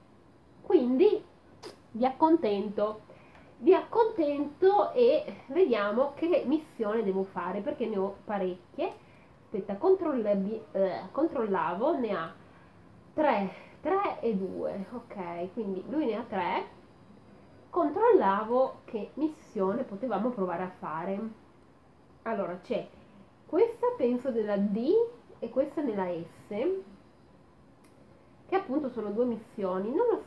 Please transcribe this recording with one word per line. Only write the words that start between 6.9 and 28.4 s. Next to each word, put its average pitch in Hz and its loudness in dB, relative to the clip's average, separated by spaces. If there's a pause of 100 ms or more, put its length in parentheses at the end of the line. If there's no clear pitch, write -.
devo 190 0
fare, 185 -6
perché 254 -4
ne 220 -4
ho 196 -4
parecchie. 202 -6 (520)
Aspetta, 196 -8
controllabi-, 220 0
eh, 185 0 (100)
controllavo, 226 0
ne 233 -2
ha 170 -6 (800)
tre, 220 2 (300)
tre 381 -2
e 226 0
due, 185 -4
ok, 180 -10
quindi 196 -6
lui 277 -2
ne 214 -2
ha 240 -6
tre. 202 -4 (920)
Controllavo 262 4
che - -8
missione 240 -2
potevamo 208 -2
provare 185 -2
a 185 -6
fare. 180 -6 (1040)
Allora, 190 -4
c'è 202 -4 (600)
questa, 453 2 (100)
penso, 247 0
della 208 0
D 214 0 (460)
e 226 -8
questa 294 -2
nella 202 -2
S, 170 -8 (2000)